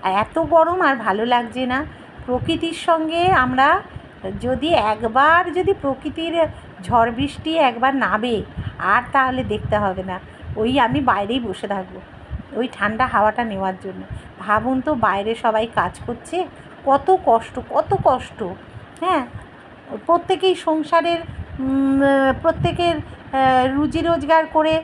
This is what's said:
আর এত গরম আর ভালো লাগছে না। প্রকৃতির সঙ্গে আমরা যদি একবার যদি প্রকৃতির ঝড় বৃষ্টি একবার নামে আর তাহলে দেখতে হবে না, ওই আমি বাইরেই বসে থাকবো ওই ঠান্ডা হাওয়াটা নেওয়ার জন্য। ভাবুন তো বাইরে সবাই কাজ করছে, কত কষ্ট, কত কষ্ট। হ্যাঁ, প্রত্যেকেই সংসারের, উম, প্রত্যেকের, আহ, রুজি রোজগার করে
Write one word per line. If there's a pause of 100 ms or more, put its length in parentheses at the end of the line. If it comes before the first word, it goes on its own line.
আর
এত
গরম
আর
ভালো
লাগছে
না। (420)
প্রকৃতির
সঙ্গে
আমরা (600)
যদি
একবার
যদি
প্রকৃতির (360)
ঝড়
বৃষ্টি
একবার
নামে (360)
আর (100)
তাহলে
দেখতে
হবে
না, (360)
ওই
আমি
বাইরেই
বসে
থাকবো (520)
ওই
ঠান্ডা
হাওয়াটা
নেওয়ার (100)
জন্য। (360)
ভাবুন
তো
বাইরে
সবাই
কাজ
করছে, (360)
কত (100)
কষ্ট, (100)
কত
কষ্ট। (580)
হ্যাঁ, (800)
প্রত্যেকেই
সংসারের, (420)
উম, (420)
প্রত্যেকের,
আহ,
রুজি
রোজগার
করে